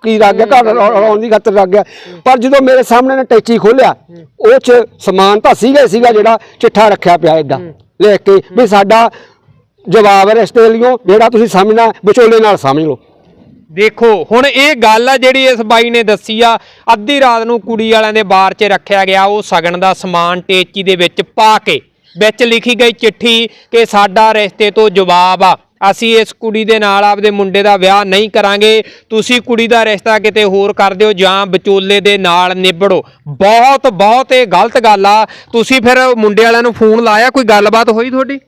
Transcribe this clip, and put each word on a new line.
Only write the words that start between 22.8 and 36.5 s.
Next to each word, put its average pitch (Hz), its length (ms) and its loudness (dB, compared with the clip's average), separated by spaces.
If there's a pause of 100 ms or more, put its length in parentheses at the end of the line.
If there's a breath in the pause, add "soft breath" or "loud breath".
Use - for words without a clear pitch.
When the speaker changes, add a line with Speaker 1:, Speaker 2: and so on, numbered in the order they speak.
Speaker 2:
ਚਿੱਠੀ 226 540 -2
ਕਿ - 400 -4
ਸਾਡਾ 208 480 0
ਰਿਸ਼ਤੇ 208 360 -2
ਤੋਂ 220 200 0
ਜਵਾਬ 180 520 0
ਆ। 180 160 0 (320)
"ਅਸੀਂ 226 280 0
ਇਸ 220 140 -4
ਕੁੜੀ 220 320 -6
ਦੇ 220 140 0
ਨਾਲ 202 260 0
ਆਪਦੇ 208 260 0
ਮੁੰਡੇ 202 320 -4
ਦਾ 202 140 2
ਵਿਆਹ 196 280 2
ਨਹੀਂ 196 260 -2
ਕਰਾਂਗੇ, 208 520 0 (280 loud breath)
ਤੁਸੀਂ 226 300 -2
ਕੁੜੀ 233 280 -4
ਦਾ 226 160 2
ਰਿਸ਼ਤਾ 214 340 -2
ਕਿਤੇ 214 260 -2
ਹੋਰ 196 280 -2
ਕਰ 196 220 -2
ਦਿਓ 214 180 0
ਜਾਂ 190 340 0
ਵਿਚੋਲੇ 196 540 -2
ਦੇ 202 180 0
ਨਾਲ 180 380 -2
ਨਿਬੜੋ।" 185 460 -2 (260 soft breath)
ਬਹੁਤ, 233 600 2
ਬਹੁਤ 214 420 0
ਇਹ 254 140 2
ਗਲਤ 196 320 0
ਗੱਲ 208 280 2
ਆ। 214 200 2 (260 loud breath)
ਤੁਸੀਂ 240 280 0
ਫਿਰ 254 360 2
ਮੁੰਡੇ 214 280 0
ਵਾਲਿਆਂ 233 180 0